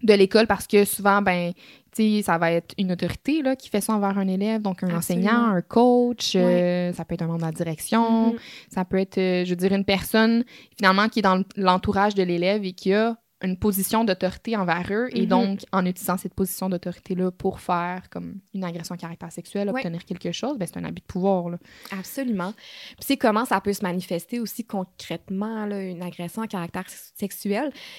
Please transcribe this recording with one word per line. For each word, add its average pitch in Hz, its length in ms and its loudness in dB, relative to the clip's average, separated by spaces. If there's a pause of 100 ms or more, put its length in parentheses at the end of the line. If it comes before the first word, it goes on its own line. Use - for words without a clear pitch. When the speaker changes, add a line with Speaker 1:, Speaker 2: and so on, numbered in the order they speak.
Speaker 1:
de 214 100 8
l'école, 202 340 6
parce - 200 -2
que 202 160 6
souvent, 202 380 2
ben, 180 320 0 (420)
tu 214 220 2
sais, 208 60 0
ça 170 140 2
va 170 140 2
être 170 260 -2
une 185 140 0
autorité, 185 500 -2
là, 262 140 0
qui - 140 -12
fait 208 100 0
ça 220 140 0
envers 202 240 0
un 196 100 2
élève, 202 340 0
donc 190 220 -4
un 180 100 0
Speaker 2:
Absolument. 175 360 0
Speaker 1:
enseignant, 233 160 4 (100)
un 175 60 0
coach, 247 720 2
Speaker 2:
Ouais. 185 80 4
Speaker 1:
euh, 180 500 2
ça 170 120 -10
peut - 100 -8
être 165 60 -4
un 165 60 -2
membre 165 120 -2
de 165 60 -2
la 160 80 -2
direction, 226 800 2
Speaker 2:
Mhm. 233 40 -6 (320)
Speaker 1:
ça 185 140 -4
peut 190 140 -2
être, 190 200 -2
euh, 180 280 2
je 180 60 -2
veux 180 40 0
dire, 185 160 0
une 196 140 0
personne, 220 580 2 (340)
finalement, 196 300 4
qui 220 120 -2
est - 20 4
dans 190 200 4 (140)
l'entourage 196 580 2
de 196 100 2
l'élève 180 420 0
et 185 80 -6
qui 190 200 0
a 226 220 2 (280)
une 185 140 -2
position 202 480 0
d'autorité 190 520 -2
envers 180 340 0
eux 226 200 0
et 214 100 0
Speaker 2:
Mhm. 185 60 2
Speaker 1:
donc, 196 320 2 (120)
en 190 140 2
utilisant 185 320 -2
cette - 160 -10
position 190 360 -4
d'autorité-là 180 600 -4
pour 185 280 -4
faire 180 500 -4
comme 175 260 -12 (180)
une 190 100 -6
agression 170 320 -8
à - 20 -6
caractère 170 340 -12
sexuel, 202 380 -6
Speaker 2:
Ouais. 247 120 -2
Speaker 1:
obtenir 170 240 -6
quelque 175 260 -8
chose, 254 260 -4
ben, 185 100 -4
c'est - 120 -12
un 175 60 -6
abus 170 160 -10
de - 40 -20
pouvoir, 185 440 0
là. 175 80 -8 (400)
Speaker 2:
Absolument. 208 560 -4
Puis - 420 -20 (100)
c'est 277 120 0
comment 220 280 2
ça 196 160 0
peut 202 120 -2
se 196 100 -6
manifester 180 560 -4
aussi 226 260 -8 (400)
concrètement, 208 600 -6
là, 202 180 -4
une 180 180 -8
agression 175 400 -8
à 226 60 -6
caractère 185 400 -8
s-, - 280 -20
sexuel. 208 560 -4 (260)